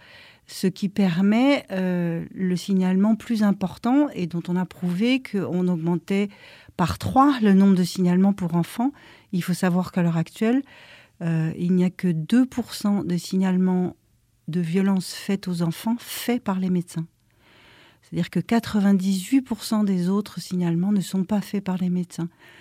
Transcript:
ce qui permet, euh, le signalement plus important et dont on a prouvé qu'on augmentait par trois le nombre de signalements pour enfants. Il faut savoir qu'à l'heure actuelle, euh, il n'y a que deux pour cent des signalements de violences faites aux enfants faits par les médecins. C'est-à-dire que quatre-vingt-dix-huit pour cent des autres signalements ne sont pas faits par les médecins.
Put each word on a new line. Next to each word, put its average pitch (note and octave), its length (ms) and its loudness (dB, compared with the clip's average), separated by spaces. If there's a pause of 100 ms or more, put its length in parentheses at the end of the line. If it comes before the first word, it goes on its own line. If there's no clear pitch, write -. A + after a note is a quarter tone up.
(460)
ce - 220 -4
qui G3+ 200 -4
permet, G3+ 800 2
euh, F3 540 -2 (100)
le F3+ 220 0
signalement F#3+ 580 2
plus G#3+ 280 -2
important A3 720 2
et F3 120 -4
dont E3 220 -4
on F3+ 80 0
a F3+ 80 0
prouvé G#3+ 580 -2
qu'on F3+ 460 -2
augmentait F3 640 0 (480)
par F3 180 0
trois C4+ 460 2
le G#3 100 6
nombre G3 220 6
de F3+ 100 2
signalements F#3 480 2
pour F3 220 -4
enfants. A#3 360 -2 (420)
Il F3+ 100 -2
faut F3+ 100 -4
savoir F3+ 400 0
qu'à F3+ 100 0
l'heure E3+ 140 2
actuelle, A3+ 460 0 (580)
euh, D#3+ 380 0
il F3 140 0
n'y F3+ 120 4
a F#3 60 2
que F3+ 180 -2
deux F3 380 2
pour - 260 -8
cent G3+ 320 -2
des F3 140 -2
signalements F#3 800 0 (520)
de E3 120 -2
violences F#3+ 520 0
faites - 340 -6
aux F3 140 -4
enfants G3 380 -2
faits - 440 -6
par F#3 160 -4
les F#3 120 -2
médecins. E3+ 340 -2 (1000)
C'est-à-dire E3 260 -4
que - 100 -4
quatre-vingt-dix-huit G3 1000 2
pour A#3+ 240 -6
cent G#3+ 180 0
des F#3 280 2
autres G#3 280 -2
signalements F3 540 0
ne G3 80 2
sont F#3+ 240 -2
pas G#3 160 0
faits G3+ 240 -6
par F#3 140 -2
les F3+ 100 0
médecins. F3 400 -4 (320)